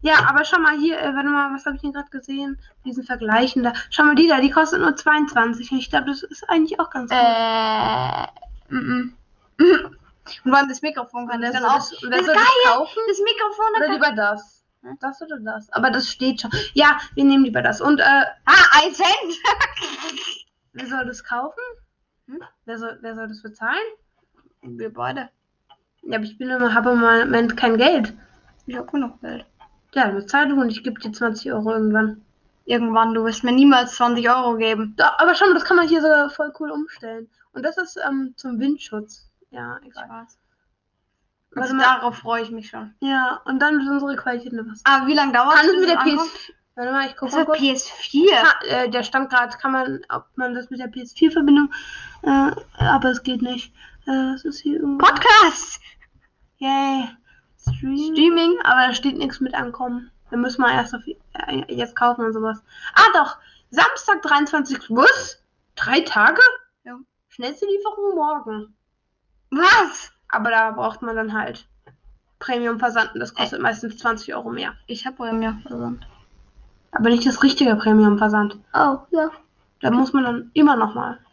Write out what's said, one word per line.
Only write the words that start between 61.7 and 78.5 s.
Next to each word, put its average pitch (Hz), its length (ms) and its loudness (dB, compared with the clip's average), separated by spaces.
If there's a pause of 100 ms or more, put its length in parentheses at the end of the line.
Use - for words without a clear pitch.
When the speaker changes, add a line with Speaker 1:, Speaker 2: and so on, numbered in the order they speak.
Speaker 1:
kaufen 240 300 0
und 220 80 -4
sowas. 220 260 -6 (360)
Ah, 440 180 8
doch. - 240 0 (320)
Samstag, 339 520 0
dreiundzwanzig 294 680 -2
Uhr. 233 140 2
Was? - 380 2 (340)
Drei 269 260 0
Tage? 262 400 2 (420)
Speaker 2:
Ja. 247 140 -18 (300)
Speaker 1:
Schnellste 269 380 -8
Lieferung 403 500 -4
morgen. 254 600 -6 (760)
Speaker 2:
Was? 370 600 2 (180)
Speaker 1:
Aber 214 220 -2
da 220 200 2
braucht 220 300 -6
man 233 140 -8
dann 220 180 -6
halt - 340 -8 (720)
Premium-Versand 233 720 -2
und 214 60 -12
das 226 140 -12
kostet - 260 -6
Speaker 2:
Äh. - 40 -6
Speaker 1:
meistens 226 340 -6
zwanzig 220 360 -6
Euro 233 180 -10
mehr. - 220 -10 (140)
Speaker 2:
Ich 233 180 -12
hab 262 120 -12
Premium-Versand. 233 880 -8 (840)
Speaker 1:
Aber 226 180 2
nicht 233 180 2
das - 160 0
richtige 262 320 4
Premium-Versand. 214 800 4 (160)